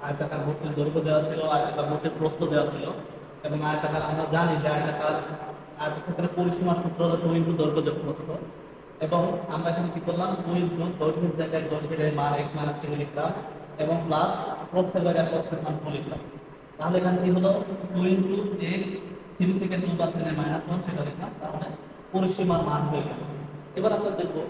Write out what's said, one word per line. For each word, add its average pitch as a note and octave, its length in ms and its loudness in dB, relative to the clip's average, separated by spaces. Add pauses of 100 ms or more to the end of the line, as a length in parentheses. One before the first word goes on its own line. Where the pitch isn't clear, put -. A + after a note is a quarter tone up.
আয়তাকার D3 400 -4
বর্তের D3+ 320 -2
দৈর্ঘ্য D3+ 280 2
দেওয়া D3+ 220 6
ছিল, D#3+ 120 -2 (140)
আয়তাকার C#3+ 360 2
বর্তের D3+ 280 -2
প্রস্থ D#3 220 0 (120)
দেওয়া D3 200 4
ছিল, C#3 120 -4 (640)
এবং D3+ 120 0 (120)
আয়তাকার D3+ 400 0
আমরা D#3 140 0 (100)
জানি E3 280 4
যে D3+ 140 2
আয়তাকার, D3+ 400 0 (680)
আয়তক্ষেত্রের D#3+ 560 -2
পরিসীমা F3 440 4
সূত্র - 220 -4
হলো E3+ 180 4
টু E3+ 60 2 (100)
into E3 220 4
দৈর্ঘ্য D3+ 260 4
যোগ D3 180 0
প্রস্থ। - 240 -6 (800)
এবং E3 160 4 (320)
আমরা E3 180 0
এখানে E3+ 220 0
কি E3+ 120 -4
করলাম? F3 240 0 (140)
টু E3+ 60 -2 (100)
into E3+ 240 0 (160)
দৈর্ঘ্যের D#3+ 400 2
জায়গায় D#3 320 0
দৈর্ঘ্যের D3+ 280 -2 (180)
মান C#3+ 140 2 (120)
x C#3+ 120 -4
minus D3 240 -2
three D3 220 -4
লিখলাম, D3 280 -2 (520)
এবং D#3+ 140 2 (100)
প্লাস D#3 260 4 (380)
প্রস্থের F3+ 360 2
জায়গায় E3 260 4
প্রস্থের D#3+ 320 -2
মান D#3 180 -2
টু D3+ 140 -6
লিখলাম। - 240 -6 (580)
তাহলে E3+ 220 2
এখানে F3+ 220 4
কি F3+ 140 4
হলো? F#3 140 6 (420)
টু F3+ 80 2 (120)
into F#3+ 240 4 (420)
x, F#3+ 40 -2 (540)
থ্রি F3+ 240 4
থেকে F3+ 220 0
টু F#3 60 0 (120)
বাদ E3 160 2
দিলে D#3+ 240 0
মাইনাস D#3 260 0
ওয়ান, F3 200 0
সেটা D3 220 -2
লিখলাম। D#3 220 -6 (120)
তাহলে - 240 -6 (460)
পরিসীমার F#3 560 4
মান D3 220 2
হয়ে D3 180 0
গেল। - 120 -6 (580)
এবার G#3+ 180 2
আমরা G#3 140 0 (100)
দেখবো E3 300 -2